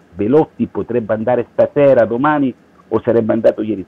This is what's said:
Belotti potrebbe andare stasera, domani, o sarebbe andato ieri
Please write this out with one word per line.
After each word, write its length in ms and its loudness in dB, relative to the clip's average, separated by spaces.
Belotti 540 0
potrebbe 460 -6
andare 380 -2
stasera, 540 2
domani, 480 0
o 100 0
sarebbe 300 0
andato 280 0
ieri 260 -6